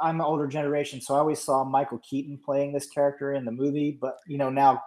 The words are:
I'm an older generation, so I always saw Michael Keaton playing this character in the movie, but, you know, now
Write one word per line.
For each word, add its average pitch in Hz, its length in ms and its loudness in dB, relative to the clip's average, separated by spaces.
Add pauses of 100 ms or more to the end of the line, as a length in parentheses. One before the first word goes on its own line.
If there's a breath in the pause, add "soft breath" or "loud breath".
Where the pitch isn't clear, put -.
I'm 160 160 2
an 165 100 0
older 151 200 2
generation, 143 540 -2
so 139 140 -2
I 139 40 4
always 151 240 2
saw 135 220 2
Michael 135 340 0 (100)
Keaton 139 360 -6
playing 143 280 0
this 143 160 -4
character 143 440 0
in 135 140 -4
the 117 60 -4
movie, 143 480 -2
but, 127 260 -6
you 147 120 -8
know, 135 120 0
now 135 360 4